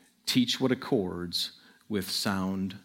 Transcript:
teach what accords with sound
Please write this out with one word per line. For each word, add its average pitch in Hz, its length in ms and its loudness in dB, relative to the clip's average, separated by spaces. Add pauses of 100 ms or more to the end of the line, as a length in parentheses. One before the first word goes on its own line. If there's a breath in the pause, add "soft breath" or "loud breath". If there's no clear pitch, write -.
(260 soft breath)
teach - 340 2
what 127 120 4
accords 90 800 -2 (360 soft breath)
with 98 220 -2
sound 95 760 0